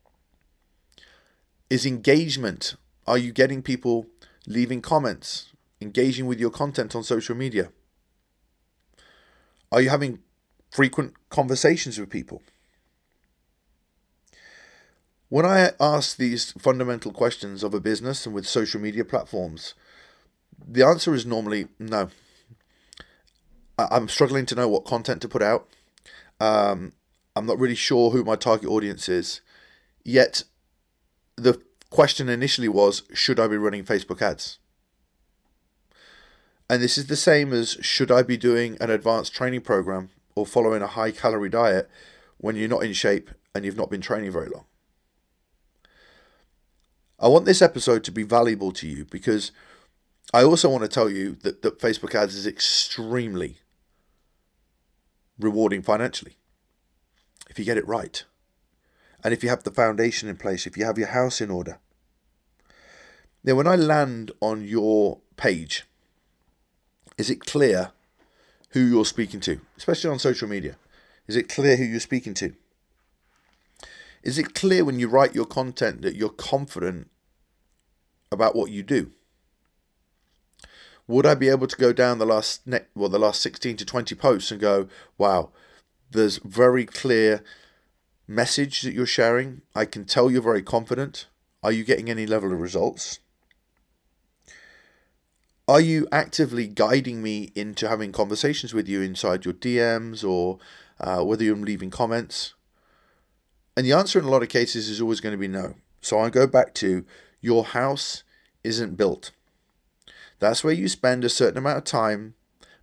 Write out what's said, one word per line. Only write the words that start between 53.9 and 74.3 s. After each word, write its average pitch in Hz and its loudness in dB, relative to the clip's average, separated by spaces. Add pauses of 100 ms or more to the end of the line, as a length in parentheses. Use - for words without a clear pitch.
rewarding 104 0
financially - -2 (1120)
if - -20
you 101 -6
get 113 0
it - -2
right. - -6 (1000)
And 113 0
if - -4
you 120 0
have 123 -2
the - -6
foundation 113 0
in 90 -12
place, 92 -4
if - -14
you 107 -2
have 110 -2
your 107 -4
house 127 -2
in 101 -6
order. 92 -8 (1700)
Now, 131 4
when 139 4
I 185 4
land 143 0
on 107 -2
your 107 2 (160)
page, 80 -2 (1300)
is 104 -4
it - -4
clear 101 2 (800)
who 131 0
you're 120 4
speaking 101 -6
to, 76 -4 (160)
especially - -2
on 139 -2
social 120 -2
media? 92 -8 (520)
Is 107 -2
it - -2
clear 139 4
who 127 2
you're 113 -4
speaking 123 -6
to? 92 -6 (1700)
Is 127 -6